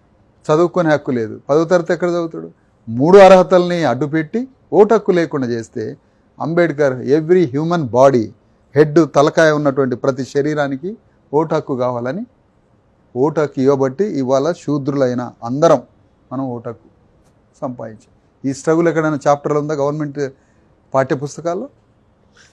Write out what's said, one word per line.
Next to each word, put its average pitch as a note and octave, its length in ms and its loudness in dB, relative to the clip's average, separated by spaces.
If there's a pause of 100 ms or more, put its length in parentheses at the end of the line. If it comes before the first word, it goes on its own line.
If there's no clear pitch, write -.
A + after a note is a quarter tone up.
(480)
చదువుకునే E3 420 0
హక్కు D3 220 0
లేదు. A2 380 -6
పదో D#3 140 2
తరగతి F3 300 0
ఎక్కడ F3 160 -4
చదువుతాడు? E3+ 420 -6 (380)
మూడు C#3+ 280 4
అర్హతల్ని F3+ 680 6
అడ్డుపెట్టి D3+ 640 -2 (260)
ఓటు G#3 200 6
హక్కు G#3 180 0
లేకుండా D#3 360 -2
చేస్తే A#2 500 -8 (440)
అంబేద్కర్ D3+ 520 0
every D3+ 520 0 (100)
human E3 260 -2
body B2 460 2 (480)
హెడ్, D3+ 240 4 (160)
తలకాయ D#3 360 4
ఉన్నటువంటి C#3 440 -2
ప్రతి C3 280 -4
శరీరానికి C#3+ 720 -4 (360)
ఓటు D#3+ 220 -2
హక్కు C#3+ 280 -4
కావాలని, B2+ 420 -6 (880)
ఓటు D3+ 260 0
హక్కు C#3+ 200 -4
ఇవ్వబట్టి C3+ 440 0 (160)
ఇవాళ C3+ 300 -2
శూద్రులైన C3+ 800 -4 (120)
అందరం C#3+ 380 2 (500)
మనం C3+ 140 -8 (100)
ఓటు A#2+ 140 -12
హక్కు - 200 -18 (720)
సంపాదించాం. A#2+ 520 -14 (360)
ఈ C3+ 100 -4
స్ట్రగుల్ E3 280 0
ఎక్కడైనా D#3 400 -2
చాప్టర్లో D3 360 0
ఉందా D3+ 100 -6
గవర్నమెంట్ D3 460 -6 (720)
పాఠ్యపుస్తకాల్లో? D3+ 760 -4 (840)